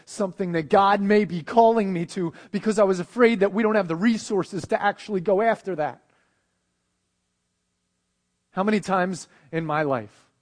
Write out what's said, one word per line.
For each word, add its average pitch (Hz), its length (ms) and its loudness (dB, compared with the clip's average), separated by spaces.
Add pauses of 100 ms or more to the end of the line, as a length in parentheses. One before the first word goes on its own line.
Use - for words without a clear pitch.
something 185 480 -6
that 156 160 -4
God 202 320 4
may 208 240 2
be 170 180 -6
calling 226 480 2
me 175 160 -4
to 170 240 -6 (200)
because 208 280 -2
I 214 40 6
was 190 180 2
afraid 226 400 2
that 196 100 2
we 214 120 -2
don't 214 120 2
have 190 140 0
the 165 80 -2
resources 202 720 -2
to 214 140 -2
actually 202 380 -2
go 190 220 2
after 208 340 -2
that? 147 260 -6 (2500)
How 185 120 -2
many 214 160 2
times 185 480 -2 (240)
in 165 140 -4
my 151 180 -2
life 127 460 -6 (120)